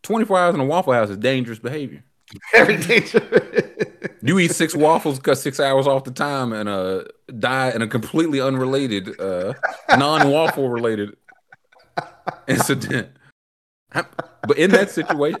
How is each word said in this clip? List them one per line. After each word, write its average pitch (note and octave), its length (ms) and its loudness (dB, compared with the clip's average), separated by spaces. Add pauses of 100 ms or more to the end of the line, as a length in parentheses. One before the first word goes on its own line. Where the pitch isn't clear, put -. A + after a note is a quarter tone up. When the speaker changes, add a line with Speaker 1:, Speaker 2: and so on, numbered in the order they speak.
Speaker 1:
twenty-four G#3+ 340 0
hours F3 180 4
in C#3+ 60 0
a C3 40 0
Waffle D3+ 280 2
House A2+ 160 2
is G2 80 -8
dangerous A#2 420 -2
behavior. C3 440 -10 (240)
Speaker 2:
<laughs> - 260 -20
Very G#3+ 240 6
dangerous. G3+ 460 2 (1000)
Speaker 1:
You D#3 160 0
eat E3+ 140 2
six D#3+ 240 -2
waffles, D3+ 420 2
cut F3 220 0
six C#3+ 200 -6
hours C3+ 280 2
off C3+ 160 2
the B2+ 80 -12
time, C3+ 420 -4
and, G#2+ 160 -6
uh, F#2+ 340 -4 (360)
die B2+ 320 0
in A2+ 100 -4
a A2+ 60 0
completely C#3+ 540 -2
unrelated, C3 800 -2
uh, F#2+ 340 -4 (440)
non-waffle D3 720 2
related A2+ 460 -2 (1300)
incident. C3+ 600 -2 (840)
How, - 140 -4 (400)
but - 140 2
in F3 120 4
that G3 200 4
situation, D3+ 500 -2